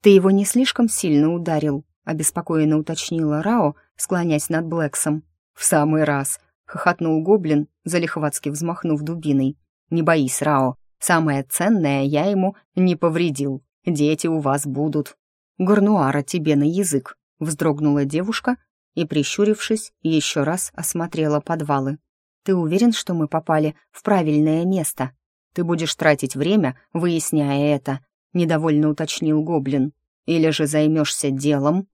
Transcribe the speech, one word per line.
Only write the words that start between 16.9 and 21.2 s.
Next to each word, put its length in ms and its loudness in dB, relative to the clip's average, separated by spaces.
вздрогнула 680 0
девушка 520 -4
и, 120 -2
прищурившись, 840 -2
еще 420 0
раз 320 -4
осмотрела 640 -2